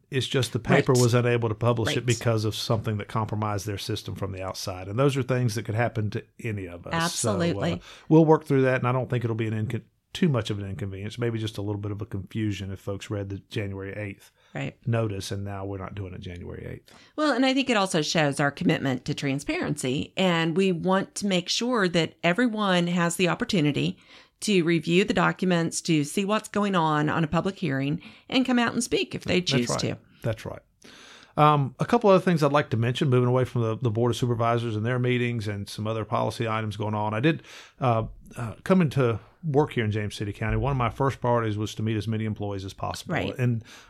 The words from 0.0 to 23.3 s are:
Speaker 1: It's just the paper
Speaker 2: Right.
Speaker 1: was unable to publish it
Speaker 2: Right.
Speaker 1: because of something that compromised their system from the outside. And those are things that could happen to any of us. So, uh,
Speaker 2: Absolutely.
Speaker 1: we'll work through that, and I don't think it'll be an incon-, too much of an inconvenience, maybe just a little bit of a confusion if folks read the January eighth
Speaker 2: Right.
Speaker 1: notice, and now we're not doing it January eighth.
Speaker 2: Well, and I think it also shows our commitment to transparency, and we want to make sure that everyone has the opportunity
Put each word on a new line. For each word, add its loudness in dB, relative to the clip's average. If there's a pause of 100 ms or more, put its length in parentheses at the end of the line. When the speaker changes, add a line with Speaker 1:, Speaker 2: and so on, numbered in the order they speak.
Speaker 1:
It's -2
just 0
the -4
paper 4
Speaker 2:
Right. 6
Speaker 1:
was 6
unable 2
to -2
publish 2
it 0
Speaker 2:
Right. -6
Speaker 1:
because 2
of 0
something -2
that -8
compromised -2
their -4
system -6
from -6
the -8
outside. -8
And -4
those 4
are 0
things 0
that -4
could -4
happen 0
to -6 (220)
any -6
of -14
us. -2
So, -2
uh, 0
Speaker 2:
Absolutely. 0 (300)
Speaker 1:
we'll 8
work 6
through 4
that, 2
and 0
I 2
don't -2
think 0
it'll -2
be -2
an -2 (120)
incon-, -4 (300)
too 2
much 0
of -4
an -8
inconvenience, -8
maybe -2
just -6
a -6
little -4
bit -6
of -8
a -8
confusion -4
if -10
folks -8
read -6
the -8 (100)
January -8
eighth -12 (240)
Speaker 2:
Right. -8
Speaker 1:
notice, -2
and -6
now -8
we're -8
not -10
doing -10
it -12
January -12
eighth. -14 (240)
Speaker 2:
Well, 2
and 2
I 2
think 0
it 2
also 2
shows 0
our 2
commitment 0
to -4
transparency, -4
and 2
we 4
want 0
to -6
make 0
sure 0
that 0
everyone 2
has 0
the 4
opportunity 0 (440)